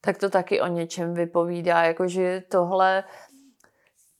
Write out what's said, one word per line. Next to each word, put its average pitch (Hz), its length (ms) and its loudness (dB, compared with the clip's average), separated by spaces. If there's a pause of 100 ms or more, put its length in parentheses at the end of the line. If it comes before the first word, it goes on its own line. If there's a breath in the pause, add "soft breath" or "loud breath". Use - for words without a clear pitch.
tak - 180 -2
to 196 120 -2
taky 190 300 0
o - 60 0
něčem 170 480 -4
vypovídá, 170 680 0
jakože 180 640 0
tohle, 190 560 2 (1160 loud breath)